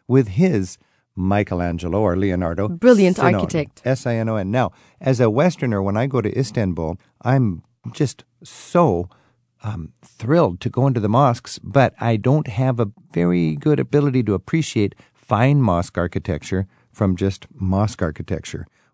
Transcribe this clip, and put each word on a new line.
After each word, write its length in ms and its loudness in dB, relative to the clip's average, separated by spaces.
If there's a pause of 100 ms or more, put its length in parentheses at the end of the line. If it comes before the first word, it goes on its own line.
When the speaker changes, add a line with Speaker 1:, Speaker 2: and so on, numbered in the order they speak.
Speaker 1:
with 220 4
his 500 0 (380)
Michelangelo 840 -2
or 180 2
Leonardo 520 -2
Speaker 2:
Brilliant 480 4
Speaker 1:
Sinon. 180 2
Speaker 2:
architect. 500 -4
Speaker 1:
S 220 -2
I 80 -2
N 140 -2
O 80 -2
N. 160 -4
Now, 180 0 (300)
as 180 0
a 100 4
Westerner, 540 0
when 140 -2
I 100 0
go 140 -2
to 180 -2
Istanbul, 600 -2 (220)
I'm 420 0 (260)
just 320 -4 (220)
so, 640 0 (560)
um, 280 -10 (100)
thrilled 580 0
to 100 -4
go 160 0
into 140 0
the 80 0
mosques, 560 0
but 360 2
I 160 0
don't 300 0
have 320 -2
a 140 -2 (200)
very 440 0
good 240 0
ability 440 0
to 100 0
appreciate 600 -2 (200)
fine 480 2
mosque 340 0
architecture 720 -4 (240)
from 260 0
just 380 -4
mosque 480 -2
architecture. 640 -8 (260)